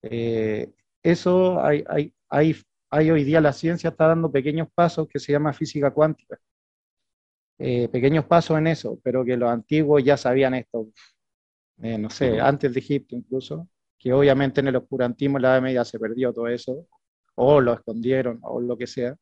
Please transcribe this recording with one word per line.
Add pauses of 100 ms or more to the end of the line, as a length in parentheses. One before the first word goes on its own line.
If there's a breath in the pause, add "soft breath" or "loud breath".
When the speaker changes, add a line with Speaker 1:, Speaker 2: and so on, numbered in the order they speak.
Speaker 1:
Eh, (320)
eso
hay,
hay, (160)
hay, (340)
hay
hoy
día,
la
ciencia
está
dando
pequeños
pasos
que
se
llama
física
cuántica. (1200)
Eh,
pequeños
pasos
en
eso,
pero
que
los
antiguos
ya
sabían
esto, (920 soft breath)
eh,
no
sé,
Speaker 2:
Ujú.
Speaker 1:
antes
de
Egipto
incluso, (300)
que
obviamente
en
el
oscurantismo,
en
la
Edad
Media
se
perdió
todo
eso, (480)
o
lo
escondieron,
o
lo
que
sea.